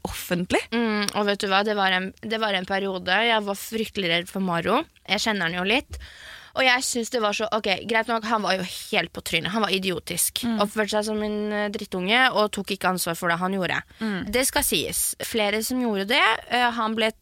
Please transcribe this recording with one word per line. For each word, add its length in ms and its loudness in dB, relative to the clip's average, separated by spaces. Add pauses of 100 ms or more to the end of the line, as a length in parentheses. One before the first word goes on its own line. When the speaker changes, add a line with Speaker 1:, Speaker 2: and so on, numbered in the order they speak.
Speaker 1:
offentlig. 560 0 (120)
Speaker 2:
Mm, 440 2
og 100 2
vet 160 0
du 80 -2
hva, 160 4
det 100 2
var 200 4
en, 160 -2 (100)
det 180 -4
var 140 0
en 120 -2
periode 500 0 (100)
jeg 200 2
var 120 -4
fryktelig 540 -4
redd 180 0
for 140 -4
Maro. 400 2 (240)
Jeg 160 0
kjenner 260 0
han 80 -4
jo 80 -2
litt. 320 0 (580)
Og 100 2
jeg 180 4
synes 260 -2
det 140 0
var 100 2
så, 180 -2
ok, 180 0 (160)
greit 240 0
nok, 160 0
han 180 0
var 140 2
jo 80 -4
helt 480 -4
på 100 -10
trynet. 300 -2
Han 100 2
var 100 0
idiotisk. 680 -2
Speaker 1:
Mm. 180 0
Speaker 2:
Oppførte 360 0
seg 100 0
som 160 -2
en, 160 -2 (120)
eh, 180 -2
drittunge, 640 0
og 180 4
tok 240 -4
ikke 140 0
ansvar 260 0
for 160 -2
det 80 2
han 160 0
gjorde. 240 0 (160)
Speaker 1:
Mm. 240 -4 (100)
Speaker 2:
Det 160 2
skal 200 0
sies. 380 0 (200)
Flere 400 0
som 180 -2
gjorde 280 0
det, 160 4 (220)
eh, 240 2
han 260 -2
ble 140 2 (100)